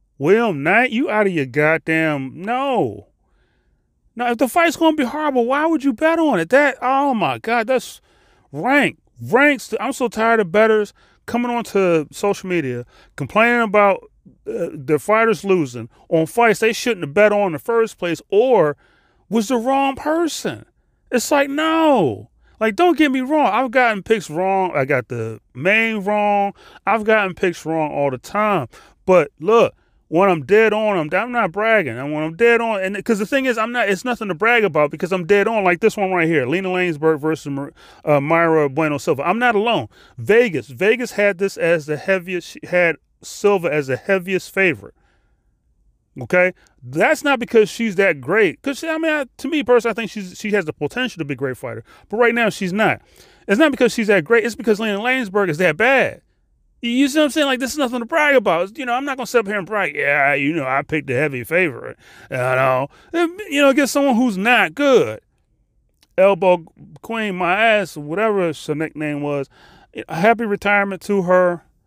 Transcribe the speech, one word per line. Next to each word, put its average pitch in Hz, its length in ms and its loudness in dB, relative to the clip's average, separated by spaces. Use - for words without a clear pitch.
William 180 440 2
Knight, 214 280 2
you 233 180 -2
out 214 180 0
of 190 60 -2
your 147 140 -2
goddamn, 151 880 -2
no. 208 720 -4
Now, 240 180 -2
if 233 40 -2
the 254 100 2
fight's 330 300 2
gonna 320 180 2
be 302 100 0
horrible, 262 420 -2
why 285 180 0
would 320 180 0
you 269 120 0
bet 320 240 0
on 294 200 2
it? 165 120 -2
That, 277 320 4
oh 269 320 2
my 147 240 -2
God, 220 280 -2
that's - 360 -4
rank. 208 460 0
Ranks, 247 580 2
I'm 247 140 -4
so 240 140 -4
tired 226 320 2
of 170 120 -2
bettors 214 400 2
coming 240 260 -4
onto 190 600 0
social 190 400 -4
media 131 340 -4
complaining 233 460 2
about, 202 400 2
uh, 202 280 -6
the 147 260 -2
fighters 214 440 0
losing 131 440 -2
on 160 160 2
fights 226 340 2
they 220 140 0
shouldn't 190 320 -4
have 139 80 -10
bet 208 180 6
on 202 140 0
in 175 60 -4
the 147 60 -6
first 226 380 -2
place 170 320 -6
or 202 480 4
was 208 180 0
the 262 80 0
wrong 269 400 0
person. 302 680 -4
It's 240 200 -2
like, 285 180 2
no. 277 800 0
Like, 220 180 0
don't 339 220 4
get 302 120 4
me 262 120 -2
wrong. 285 240 2
I've 233 240 0
gotten 226 320 2
picks 220 260 0
wrong. 185 460 -2
I 139 100 0
got 131 240 -2
the 113 320 -8
main 214 500 0
wrong. 202 480 0
I've 214 180 0
gotten 202 300 2
picks 180 300 -4
wrong 156 260 -2
all 143 200 -2
the 127 80 -8
time. 202 500 -2
But 180 240 4
look, 202 340 4
when 185 200 2
I'm 165 160 0
dead 214 300 4
on, 214 240 0
I'm, 156 100 -4
I'm 240 140 -4
not 214 200 -2
bragging. 202 440 0
And 139 160 -6
when 151 100 -4
I'm 160 140 -6
dead 233 240 4
on, 220 220 -4
and 190 200 -6
'cause 220 160 0
the 208 60 -2
thing 269 220 -2
is, 240 100 -2
I'm 226 160 -4
not, 233 160 -2
it's 190 160 -2
nothing 233 240 -4
to 180 60 -4
brag 226 280 2
about 151 280 2
because 160 200 -6
I'm 180 140 -2
dead 202 240 4
on. 220 160 -2
Like 175 160 2
this 220 160 2
one 190 160 -2
right 165 160 0
here, 156 160 2
Lena 180 240 -2
Lanesberg 160 500 0
versus 147 320 -4
Mar-, 139 220 -8
uh, 147 160 2
Myra 160 480 2
Bueno 147 300 -2
Silva. 139 280 -2
I'm 196 120 0
not 240 160 0
alone. 202 340 0
Vegas, 165 480 2
Vegas 214 460 -2
had 202 260 0
this 196 180 -4
as 165 300 0
the 151 100 -4
heaviest, 185 680 -4
had 170 320 0
Silva 185 500 0
as 147 140 -2
the 131 100 -2
heaviest 190 560 -2
favorite. 156 400 -2
Okay, 180 320 0
that's 175 400 0
not 277 160 0
because 220 320 2
she's 226 240 -4
that 175 260 0
great. 170 400 0
'Cause 277 200 -6
she, 320 80 -8
I 320 100 -4
mean, 320 140 -2
I, 294 140 -4
to 262 100 -8
me 302 140 -2
personally, 233 300 2
I - 20 -4
think 226 160 -6
she's, 185 260 -12
she 208 140 -8
has 196 140 0
the 151 80 -8
potential 214 480 -6
to 151 40 -4
be 139 100 -6
a - 20 -10
great 127 200 -6
fighter. 117 280 -14
But 202 80 -6
right 233 180 2
now, 233 160 0
she's 180 220 -6
not. 190 280 0
It's 202 140 2
not 311 100 6
because 254 240 2
she's 214 140 -2
that 190 160 4
great. 226 200 2
It's 226 120 -4
because 214 240 0
Lena 214 180 -2
Lanesberg 214 500 0
is 151 100 -4
that 165 180 2
bad. 226 440 2
You 247 240 2
see 269 120 0
what 302 80 4
I'm 269 40 0
saying? 302 160 0
Like, 262 140 0
this 262 120 -4
is 302 60 -8
nothing 247 220 -2
to 233 60 -6
brag 302 280 2
about. 196 420 0
You 262 100 -8
know, 240 60 -4
I'm 262 120 -2
not 269 140 -6
gonna 240 100 -8
sit 247 100 2
up 220 80 0
here 208 100 -4
and 185 100 -4
brag, 190 280 -4
"Yeah, 143 400 2
you 143 180 0
know, 151 140 -4
I 135 160 0
picked 147 240 -6
the 135 80 -4
heavy 135 300 -2
favorite." 123 520 -4
You 135 80 -8
know, 131 520 0
you 339 500 -2
know, 277 60 6
against 277 240 2
someone 277 240 2
who's 233 200 0
not 196 380 0
good. 196 460 2
Elbow 180 460 4
Queen, 214 340 -6
my 180 180 0
ass, 214 420 2
whatever 175 560 -2
her - 220 -6
nickname 147 480 -6
was. 143 260 -4
Happy 214 360 2
retirement 202 580 -2
to 202 200 0
her. 180 400 2